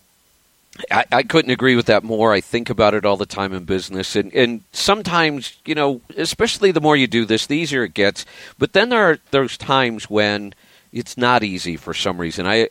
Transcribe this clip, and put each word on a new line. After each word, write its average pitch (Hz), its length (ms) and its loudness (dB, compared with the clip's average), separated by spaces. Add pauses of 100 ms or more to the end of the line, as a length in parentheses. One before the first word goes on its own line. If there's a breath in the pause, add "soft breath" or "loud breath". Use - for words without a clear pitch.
(880)
I, 110 220 0
I 127 120 2
couldn't 127 280 0
agree 127 240 2
with 117 120 2
that 104 160 4
more. 110 300 2
I 95 80 2
think 120 300 -6
about 104 240 4
it 101 100 -2
all 101 120 2
the 95 100 -4
time 98 260 -6
in 92 120 -8
business. 95 500 -4
And, 101 180 -2
and 120 380 0
sometimes, 170 920 -2
you 156 100 -4
know, 139 260 0 (160)
especially 196 540 0
the 160 100 0
more 151 140 4
you 135 100 4
do 117 180 0
this, 110 220 0
the 143 120 -2
easier 143 260 -2
it 85 100 -6
gets. 101 320 0 (320 loud breath)
But - 160 -2
then 220 160 2
there 214 220 2
are 147 80 0 (100)
those 135 280 -2
times 123 520 0
when 104 460 -2 (360 soft breath)
it's - 260 -10
not 123 260 2
easy 87 320 -6
for 80 180 -10
some 90 260 -4
reason. 87 280 -4
I, 113 240 2